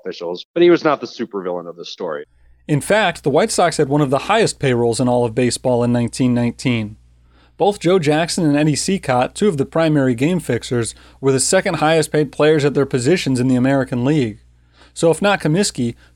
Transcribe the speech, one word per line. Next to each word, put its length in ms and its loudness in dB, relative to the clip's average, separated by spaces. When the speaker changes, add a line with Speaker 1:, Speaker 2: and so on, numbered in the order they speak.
Speaker 1:
officials. 420 -10
But 100 4
he 60 8
was 120 4
not 180 0
the 60 -8
supervillain 640 -8
of 80 -16
the 80 -16
story. 400 -10
Speaker 2:
In 140 0
fact, 420 -2
the 80 0
White 220 2
Sox 240 2
had 120 0
one 120 2
of 100 0
the 80 0
highest 400 0
payrolls 400 0
in 100 0
all 160 2
of 120 -4
baseball 480 0
in 80 0
nineteen 420 0
nineteen. 600 -4
Both 240 0
Joe 180 2
Jackson 460 0
and 120 4
Eddie 200 2
Cicotte, 580 -2
two 140 0
of 80 0
the 100 -2
primary 480 2
game 240 0
fixers, 560 -4
were 120 2
the 80 2
second 340 0
highest 380 2
paid 180 0
players 340 2
at 100 0
their 120 2
positions 540 0
in 80 2
the 80 4
American 480 0
League. 360 0
So 160 2
if 100 0
not 200 0
Comiskey, 560 -2